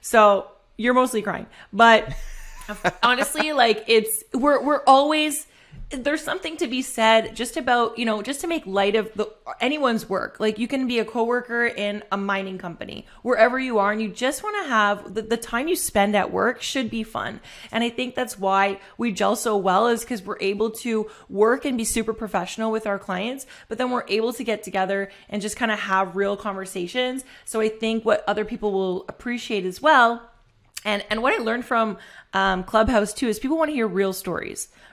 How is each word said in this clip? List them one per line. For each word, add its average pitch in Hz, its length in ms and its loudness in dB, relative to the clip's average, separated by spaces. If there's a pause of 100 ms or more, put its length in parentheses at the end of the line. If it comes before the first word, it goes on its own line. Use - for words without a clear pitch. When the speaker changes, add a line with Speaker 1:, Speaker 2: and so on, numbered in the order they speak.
Speaker 1:
So 208 440 6 (320)
you're 240 160 2
mostly 247 300 2
crying, - 240 -6 (260)
but 226 400 6 (460)
Speaker 2:
<laughs> - 440 -4
Speaker 1:
honestly, 247 500 0
like, 233 340 4
it's, 220 360 2 (100)
we're, 269 300 4
we're 277 220 0
always, 294 640 4 (440)
there's 294 320 -2
something 330 340 -6
to 330 100 -2
be 254 140 -2
said 220 540 2
just 254 220 -6
about, 240 420 0
you 220 60 -2
know, 214 180 -2
just 269 180 -6
to 359 60 -6
make 339 180 -2
light 196 300 0
of 214 180 0
the, 208 180 -4 (300)
anyone's 254 480 0
work. - 300 -4
Like, 214 180 0
you 233 100 -4
can 262 200 -2
be 240 100 0
a 220 80 0
coworker 240 600 -2
in 208 440 -4
a 196 60 -2
mining 196 400 -4
company, - 480 -12 (160)
wherever 247 380 4
you 254 180 0
are, 202 140 4
and 214 100 -2
you 220 80 -2
just 262 340 -2
wanna 415 240 -4
have, 202 460 0
the, 220 80 -4
the 226 160 -2
time 240 300 -4
you 359 80 2
spend 208 400 2
at 190 160 0
work 202 300 0
should 247 280 -4
be 226 140 -6
fun. - 360 -8 (320)
And 226 120 -2
I 233 80 0
think 247 240 -6
that's 220 240 -4
why 196 400 2 (180)
we 233 140 0
gel 196 240 2
so 220 220 -2
well, 196 300 4
is 233 160 0
'cause 208 200 -6
we're 196 180 -10
able 208 300 0
to 220 360 -2 (220)
work 220 360 2
and 262 120 -2
be 226 80 -2
super 220 280 -2
professional 220 580 -4
with 220 160 -4
our 202 100 -2
clients, 208 480 -8 (240)
but 220 80 -8
then 254 140 -2
we're 247 160 -2
able 220 260 0
to 247 100 -8
get 208 200 -4
together 196 460 -2 (200)
and 208 120 -4
just 214 140 -6
kinda 220 200 0
have 190 400 0
real 196 200 0
conversations. 196 880 -6 (220)
So 220 160 -2
I 220 80 2
think 220 340 -2
what 214 240 2
other 208 160 -2
people 214 280 -4
will 190 360 -2
appreciate 220 580 -6
as 185 180 -6
well 240 480 4 (540)
and, 202 240 -2
and 220 120 -2
what 277 120 4
I 440 100 -2
learned 240 220 -2
from, 220 320 0 (360)
um, 190 300 0
Clubhouse 214 500 2
too 262 140 -2
is 214 120 0
people 294 180 0
wanna 311 160 0
hear 226 140 0
real 190 260 0
stories, - 560 -8 (240)